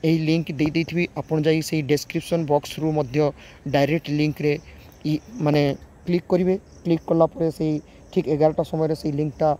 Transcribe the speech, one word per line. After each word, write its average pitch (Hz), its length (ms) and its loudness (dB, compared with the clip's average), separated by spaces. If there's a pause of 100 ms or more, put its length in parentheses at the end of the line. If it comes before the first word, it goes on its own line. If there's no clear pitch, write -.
ଏହି 160 140 4
link 160 360 0
ଦେଇ 151 160 0
ଦେଇଥିବି। 165 340 -2 (140)
ଆପଣ 156 240 -4
ଯାଇ 160 200 2
ସେଇ 156 200 -4
description 160 640 -2
ବକ୍ସରୁ 147 460 -2
ମଧ୍ୟ 147 260 -2 (500)
direct 143 420 2
ଲିଙ୍କରେ 147 420 0 (520)
ଇ-, 151 180 -2 (120)
ମାନେ 147 280 2 (400)
click 175 280 -2
କରିବେ। 185 240 2 (240)
click 165 280 -2
କଲା 165 200 4
ପରେ 160 240 -2
ସେଇ 156 240 -2 (340)
ଠିକ୍ 156 200 -2
ଏଗାରଟା 156 340 2
ସମୟରେ 156 320 -2
ସେଇ 151 180 -4
ଲିଙ୍କଟା 151 360 -2 (120)